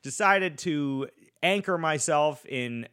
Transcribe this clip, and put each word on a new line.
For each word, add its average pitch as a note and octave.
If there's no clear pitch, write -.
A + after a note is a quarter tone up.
decided F#3+
to C#3+
anchor F#3+
myself D3+
in A#2+